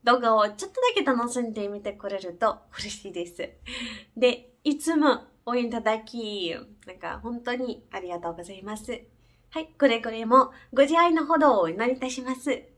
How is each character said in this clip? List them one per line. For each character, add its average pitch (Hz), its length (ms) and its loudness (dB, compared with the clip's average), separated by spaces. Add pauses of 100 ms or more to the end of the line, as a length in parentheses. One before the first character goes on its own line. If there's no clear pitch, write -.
動 240 160 6
画 226 160 4
を 208 140 4
ち 214 160 -8
ょ - 20 -14
っ - 40 -16
と 508 100 -4
だ 494 120 2
け 415 100 0
楽 240 280 0
し 247 100 -4
ん 226 120 -6
で 202 160 -6
み 202 120 -10
て 202 120 -8
く 202 160 -10
れ 196 100 -6
る 185 140 -12
と - 240 0 (200)
嬉 - 180 -10
し - 140 -14
い - 40 -14
で 175 120 -6
す。 - 240 -12 (680)
で、 247 340 2 (140)
い 285 120 0
つ 320 200 0
も 277 240 4 (240)
応 240 100 -4
援 247 120 0
い - 20 -4
た 226 100 -4
だ 220 200 0
き、 208 540 -8 (320)
な 185 80 -18
ん 185 40 -20
か 170 260 -10
本 240 160 -8
当 240 160 -4
に 247 340 -8
あ 196 120 -10
り 180 80 -10
が 175 100 -6
と 170 120 -6
う 170 40 -10
ご 175 80 -14
ざ 185 80 -16
い 190 120 -16
ま 214 120 -10
す。 214 260 -12 (500)
は 320 100 -6
い、 320 60 -10
く - 200 2
れ 226 140 2
ぐ 226 100 -8
れ 226 140 -8
も 247 260 6 (220)
ご 254 80 4
自 294 160 4
愛 339 160 6
の 320 120 2
ほ 320 120 2
ど 277 220 6
を - 20 4
お 165 80 2
祈 214 200 0
り 254 80 -2
い - 20 -16
た 254 100 -6
し 254 120 -8
ま 254 140 -6
す。 254 280 -4 (140)